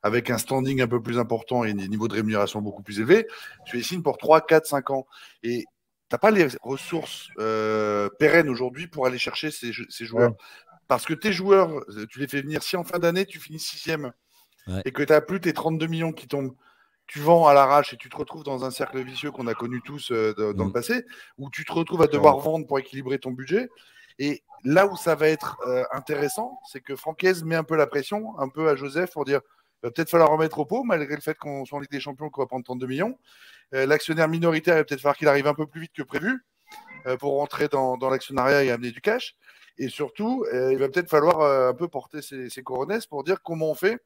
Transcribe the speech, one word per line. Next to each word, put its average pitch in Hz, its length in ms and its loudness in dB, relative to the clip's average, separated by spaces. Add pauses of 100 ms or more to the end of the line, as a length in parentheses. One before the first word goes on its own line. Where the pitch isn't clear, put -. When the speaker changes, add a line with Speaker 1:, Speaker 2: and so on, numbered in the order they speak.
Speaker 1:
avec 117 280 0
un 120 60 2
standing 135 460 -2
un 120 60 0
peu 120 120 0
plus 117 180 -4
important 120 440 -2
et 107 100 0
des 98 140 -4
niveaux 107 220 -2
de 98 60 -6
rémunération 107 460 -2
beaucoup 101 220 -10
plus 104 160 -10
élevés, 180 300 4 (360)
tu - 120 -10
les 117 80 -6
signes 180 180 -6
pour 139 160 0
trois, 156 220 6
quatre, 156 260 4
cinq 139 240 -4
ans. 135 160 -6 (380)
Et 117 200 -4 (440)
t'as - 100 -4
pas 214 140 6
les 175 160 6 (140)
ressources, - 680 -8 (100)
euh, 107 720 0 (100)
pérennes 151 300 6
aujourd'hui 127 400 -6
pour 135 180 -4
aller 127 120 -2
chercher - 340 -6
ces, 117 180 -10 (180)
ces - 180 -14
joueurs. 117 240 2
Speaker 2:
Ouais. 104 60 -10 (520)
Speaker 1:
Parce 127 180 0
que 160 80 -4
tes 208 180 -2
joueurs, 190 380 4
euh, 107 400 -10
tu - 80 -20
les 139 80 -4
fais 139 160 -6
venir, 147 220 -6
si - 120 -4
en 175 60 -4
fin 175 160 -6
d'année, 170 280 0
tu 165 120 -20
finis 156 220 -16
sixième 151 500 -6 (560)
Speaker 3:
Ouais. 92 180 -6
Speaker 1:
et 131 60 -4
que 143 140 -2
t'as 151 160 8
plus 180 200 -6
tes 165 120 0
trente-deux 160 340 -2
millions 165 260 -4
qui - 140 -16
tombent, 135 280 -6 (520)
tu - 140 -14
vends 165 260 6
à 143 80 10
l'arrache 139 400 8
et - 20 -18
tu - 120 -20
te - 80 -16
retrouves 151 260 -10
dans 135 220 -6
un 131 80 -6
cercle 131 300 -6
vicieux 127 280 -8
qu'on 127 160 -8
a 113 80 -2
connu 120 280 -6
tous, 143 280 -12
euh, 110 260 0
de, 107 160 -2
dans 92 120 -2
Speaker 3:
Mm. - 20 0
Speaker 1:
le 95 60 -4
passé, 120 340 -2 (320)
où 139 100 -14
tu 156 160 -12
te - 80 -10
retrouves 165 300 0
à - 60 6
devoir 143 300 8
vendre 156 280 -2
pour 139 140 -2
équilibrer 131 400 -6
ton 131 100 -8
budget. 151 380 -4 (500)
Et 143 240 -4 (220)
là 165 220 6
où 190 120 -4
ça 165 160 0
va 156 140 2
être, 151 280 -2 (100)
euh, 127 160 -2 (100)
intéressant, 147 680 -6 (120)
c'est 135 100 -16
que - 140 -10
Francaise 175 480 -2
met 160 120 -4
un 160 100 0
peu 165 100 -4
la 147 120 4
pression, 214 520 -6
un 135 120 -4
peu 156 180 -2
à 147 80 2
Joseph 143 360 -4
pour 147 120 -6
dire, « 135 160 0 (420)
Il - 40 -8
va 117 60 -4
peut-être 165 180 -4
falloir 165 200 8
remettre 156 280 2
au 147 80 -2
pot, 240 160 -2
malgré 156 320 -2
le 147 80 -10
fait 156 160 -6
qu'on 139 260 -10
soit 143 140 -10
en - 20 -6
Ligue 139 100 -14
des 143 100 -6
Champions, 147 280 -12
qu'on 139 140 -6
va 123 40 -2
prendre 127 180 -8
trente-deux 127 220 -8
millions. » 175 300 -4 (580)
Euh, 135 120 2
l'actionnaire 156 420 2
minoritaire, 165 460 2
il 160 40 6
va 151 60 4
peut-être 139 160 -6
falloir 143 160 2
qu'il 151 120 2
arrive 139 180 4
un 147 80 2
peu 151 120 -4
plus 165 140 -16
vite 165 160 -14
que 151 60 -8
prévu, 190 420 -4 (600)
euh, 127 100 -2
pour 139 220 -2
rentrer 147 300 -2
dans, 131 280 0
dans 131 140 -2
l'actionnariat 135 520 2
et 131 80 2
amener 120 200 -4
du - 100 -16
cash. 233 360 -2 (420)
Et 131 100 -4
surtout, 214 640 -4
euh, 127 200 0
il 135 60 2
va 135 120 0
peut-être 175 180 -2
falloir, 160 320 4
euh, 135 300 4
un 123 40 -2
peu 170 140 -4
porter 147 320 -10
ses, 131 300 -12
ses 135 120 -14
couronnes 131 360 -4 (100)
pour 139 160 -8
dire 185 180 -2
comment 160 280 -4
on 151 40 -2
fait. 214 320 0